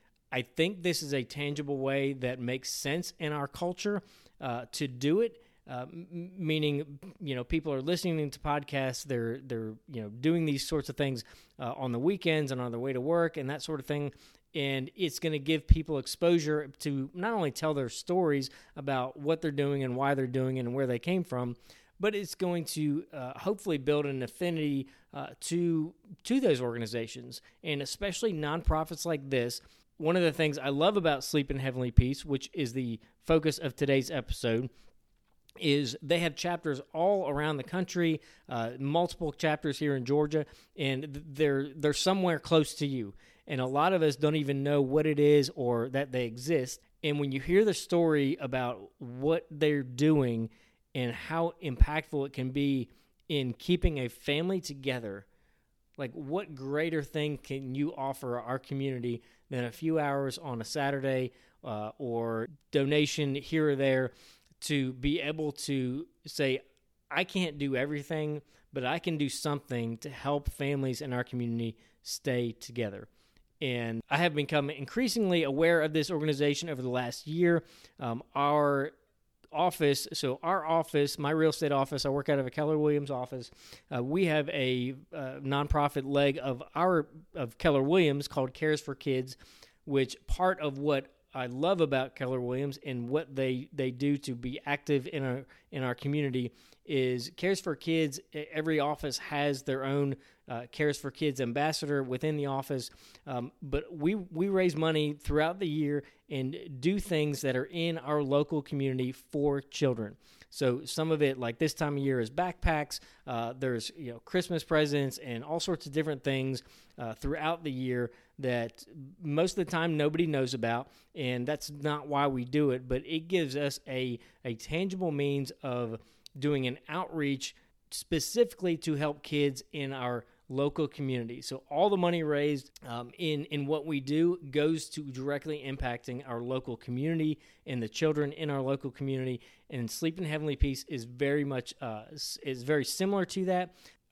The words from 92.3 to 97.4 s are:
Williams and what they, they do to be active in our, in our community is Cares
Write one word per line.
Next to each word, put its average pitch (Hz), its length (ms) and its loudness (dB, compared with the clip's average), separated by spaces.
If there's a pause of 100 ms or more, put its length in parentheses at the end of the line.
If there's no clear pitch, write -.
Williams 135 420 -2
and 123 260 -4
what 139 260 0
they, 131 380 0
they 131 180 0
do 143 260 2
to 135 160 -6
be 123 320 -6
active 143 460 0
in 143 120 -2
our, 131 220 -4 (260)
in 135 120 -4
our 123 100 0
community 139 580 -2 (340)
is 127 520 0
Cares 185 240 0